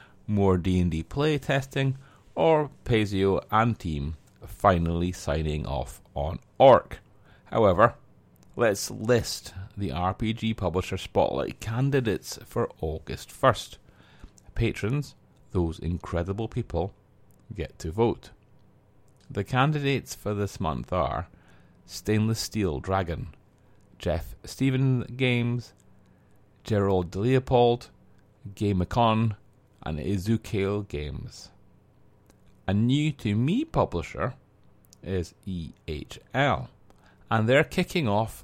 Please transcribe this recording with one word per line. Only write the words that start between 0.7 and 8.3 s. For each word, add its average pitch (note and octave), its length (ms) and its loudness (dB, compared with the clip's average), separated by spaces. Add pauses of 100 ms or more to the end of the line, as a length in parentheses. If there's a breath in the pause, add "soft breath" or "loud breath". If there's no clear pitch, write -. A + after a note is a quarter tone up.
and F2+ 100 4
D D#2+ 140 -2
play D3 340 0
testing C3+ 600 -2 (340 loud breath)
or D#3 380 4 (120)
Paisio G2 680 2
and A2 260 4
team D#2 380 -6 (280)
finally E2+ 680 2
signing D2+ 560 -4
off - 340 -6 (140)
on D2 240 -4 (180)
Orc. B2+ 400 8 (480 soft breath)
However, G#2+ 480 6 (640)